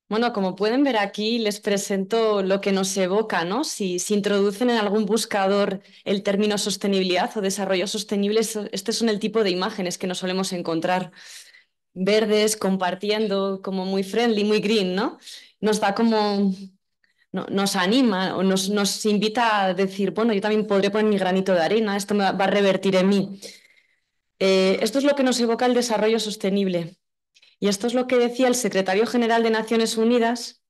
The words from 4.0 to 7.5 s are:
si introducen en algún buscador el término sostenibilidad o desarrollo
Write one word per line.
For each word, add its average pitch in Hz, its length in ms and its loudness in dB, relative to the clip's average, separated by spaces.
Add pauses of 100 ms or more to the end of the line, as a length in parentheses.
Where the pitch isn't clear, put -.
si - 140 -2
introducen 202 560 0
en 233 80 2
algún 208 260 0
buscador 202 760 0 (220)
el 202 200 -2
término 202 340 0
sostenibilidad 190 800 0
o 214 60 -4
desarrollo 190 440 0